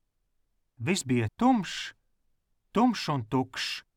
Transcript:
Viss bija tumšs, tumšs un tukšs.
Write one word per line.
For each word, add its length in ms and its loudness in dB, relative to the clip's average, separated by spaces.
Viss 240 -2
bija 320 0
tumšs, 580 0
tumšs 400 2
un 160 -2
tukšs. 560 -4